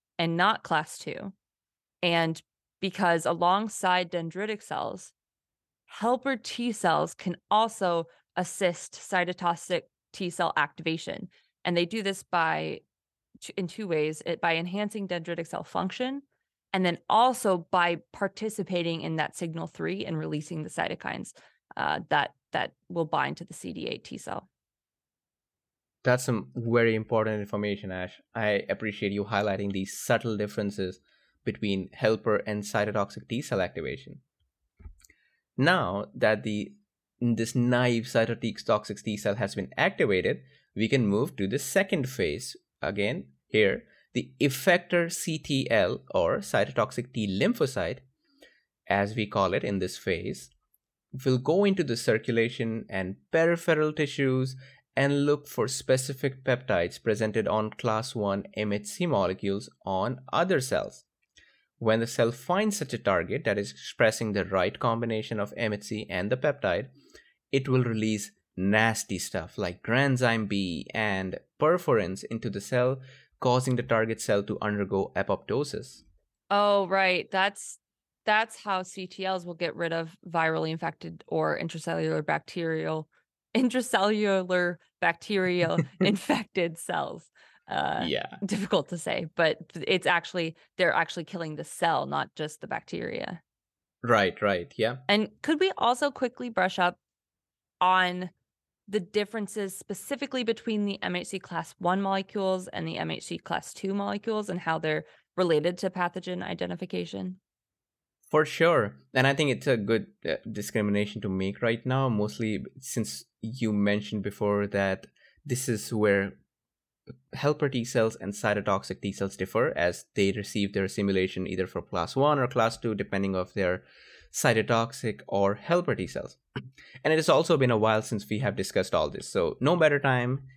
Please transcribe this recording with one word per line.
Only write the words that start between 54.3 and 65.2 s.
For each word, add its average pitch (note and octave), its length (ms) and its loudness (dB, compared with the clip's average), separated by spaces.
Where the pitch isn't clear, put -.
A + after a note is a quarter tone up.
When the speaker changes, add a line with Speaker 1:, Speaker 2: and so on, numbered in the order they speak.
Speaker 2:
and C#3+ 320 2
look D3 220 2
for A#2 200 0
specific C3 760 -2
peptides G#2+ 580 0
presented G#2+ 460 0
on G#2+ 220 2
class A2+ 440 -2
one G2+ 300 0
M G#2+ 200 -2
H G#2 120 -4
C - 200 -4
molecules G2 640 0
on G#2 340 0
other E3+ 260 4
cells. A#1+ 460 -4
When A2+ 220 4
the A#2 60 0
cell A#2 260 2
finds G3+ 460 0
such C3+ 160 -4
a G#2+ 40 -2
target F#2 460 0
that G2+ 140 0
is G2+ 120 -4
expressing A2 640 0
the G2 120 0
right F#2 340 2
combination A2+ 600 -2